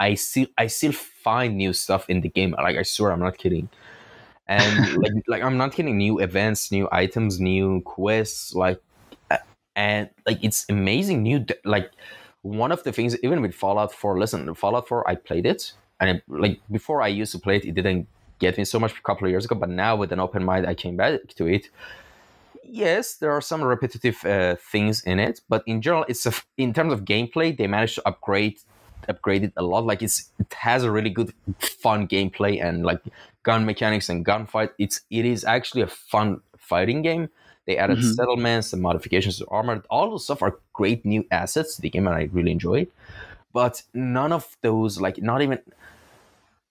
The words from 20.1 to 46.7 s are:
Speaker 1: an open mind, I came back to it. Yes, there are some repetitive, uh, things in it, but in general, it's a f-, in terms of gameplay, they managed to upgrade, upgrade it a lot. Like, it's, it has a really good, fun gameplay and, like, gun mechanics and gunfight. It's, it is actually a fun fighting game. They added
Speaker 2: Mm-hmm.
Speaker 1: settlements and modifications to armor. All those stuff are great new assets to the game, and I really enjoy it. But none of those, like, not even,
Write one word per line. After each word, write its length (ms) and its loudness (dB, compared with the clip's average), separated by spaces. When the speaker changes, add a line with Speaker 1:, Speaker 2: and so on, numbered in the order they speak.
Speaker 1:
an 80 -2
open 240 -2
mind, 220 2
I 80 -2
came 240 -8
back 380 0
to 100 -2
it. 240 0
Yes, 520 0
there 160 0
are 100 2
some 200 -4
repetitive, 640 0
uh, 300 4
things 320 2
in 160 2
it, 300 0
but 180 2
in 140 -2
general, 260 2
it's 180 -4
a 40 0
f-, 180 -4
in 160 0
terms 180 2
of 140 -2
gameplay, 500 0
they 120 0
managed 280 0
to 120 -4
upgrade, 500 0
upgrade 360 0
it 140 -2
a 60 -2
lot. 220 0
Like, 160 0
it's, 280 -4
it 140 -4
has 300 2
a 80 2
really 180 2
good, 240 -2
fun 480 0
gameplay 560 0
and, 200 -2
like, 180 0
gun 220 4
mechanics 440 0
and 160 -2
gunfight. 520 0
It's, 320 -2
it 160 0
is 180 0
actually 380 0
a 60 0
fun 540 -2
fighting 440 0
game. 280 0
They 120 -2
added 220 2
Speaker 2:
Mm-hmm. 140 4
Speaker 1:
settlements 600 0
and 80 -2
modifications 560 0
to 100 -12
armor. 420 -4
All 200 0
those 140 -8
stuff 180 -4
are 180 0
great 320 0
new 240 0
assets 460 -2
to 60 -14
the 80 -4
game, 180 2
and 80 2
I 160 0
really 200 2
enjoy 300 0
it. 100 -4
But 300 0
none 380 0
of 300 -4
those, 400 0
like, 200 -2
not 200 2
even, 180 0